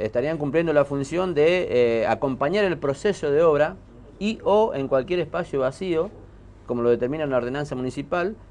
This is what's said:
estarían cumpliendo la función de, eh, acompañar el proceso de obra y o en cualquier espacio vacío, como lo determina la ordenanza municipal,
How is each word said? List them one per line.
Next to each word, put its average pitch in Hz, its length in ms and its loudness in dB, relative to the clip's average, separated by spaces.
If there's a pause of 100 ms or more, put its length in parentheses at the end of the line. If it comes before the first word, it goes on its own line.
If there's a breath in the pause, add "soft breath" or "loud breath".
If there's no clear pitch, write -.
estarían 135 340 -2
cumpliendo 151 340 0
la 143 120 6
función 160 500 -4
de, 170 320 4 (360)
eh, - 40 0
acompañar 139 580 0
el 170 140 0
proceso 147 540 -2
de 151 100 4
obra 156 320 4 (460)
y 220 240 -2
o 214 300 4
en 135 120 -4
cualquier 135 320 0
espacio 165 400 -4
vacío, 165 520 -2 (560)
como 120 160 -2
lo 120 80 4
determina 127 360 0
la 131 120 0
ordenanza 139 360 -4
municipal, 175 640 -4 (140)